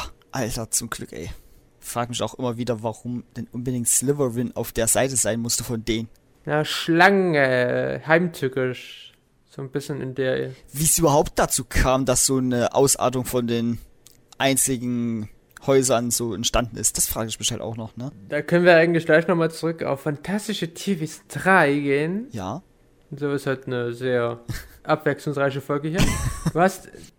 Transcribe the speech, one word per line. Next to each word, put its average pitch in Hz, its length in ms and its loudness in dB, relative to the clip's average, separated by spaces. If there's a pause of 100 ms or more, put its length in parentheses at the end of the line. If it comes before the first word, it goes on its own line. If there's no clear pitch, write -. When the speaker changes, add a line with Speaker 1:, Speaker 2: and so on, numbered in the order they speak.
(320)
Speaker 1:
Alter, 120 400 -4
zum 117 180 -2
Glück, - 240 -10
ey. 67 160 -10 (500)
Frag 120 300 -4
mich 113 140 -6
auch 107 120 -4
immer 120 220 -4
wieder, 117 260 -2
warum 120 400 -6 (140)
denn 113 140 -8
unbedingt 123 360 -4
Slytherin 127 680 0
auf - 160 -4
der 113 160 0
Seite 127 280 2
sein 113 260 0
musste 117 220 -4
von 113 220 -6
denen. 113 240 -2 (360)
Speaker 2:
Na, 151 200 0
Schlange, 135 1400 2
heimtückisch. 139 1040 -2 (360)
So - 120 -14
ein 135 80 -10
bisschen 139 320 -6
in 131 140 -8
der 131 360 -2 (200)
Speaker 1:
Wie 139 140 -4
es - 140 4
überhaupt 156 380 4
dazu 165 280 0
kam, 131 400 2
dass 127 200 2
so 135 120 2
eine 123 360 0
Ausartung 131 520 2
von 123 220 0
den 117 320 -2 (580)
einzigen 120 920 0 (360)
Häusern 127 460 4
so 117 220 -2
entstanden 113 440 -2
ist, - 200 -2
das - 100 0
frage 113 220 -4
ich 107 100 -8
mich - 120 -2
halt 110 100 -6
auch 113 140 -8
noch, 110 220 -12
ne? 123 140 -10 (180)
Speaker 2:
Da 147 120 -2
können 175 220 2
wir 175 140 10
eigentlich 165 280 4
gleich 165 220 6
nochmal 165 240 2
zurück 165 320 -4
auf 135 180 -2
Fantastische 175 720 -6
Tierwesen 160 540 -6
drei 160 460 4
gehen. 147 580 0
Speaker 1:
Ja. 107 320 -6 (480)
Speaker 2:
Und 139 80 -12
so 143 140 -2
ist 139 120 -4
halt 131 220 -4
eine 123 260 -4
sehr 120 460 0 (240)
<laughs> - 200 -20
abwechslungsreiche 139 800 -2
Folge 147 280 -4
hier. 180 160 0
Speaker 1:
<laughs> - 40 4 (440)
Speaker 2:
Du 156 80 0
hast, - 280 2 (300)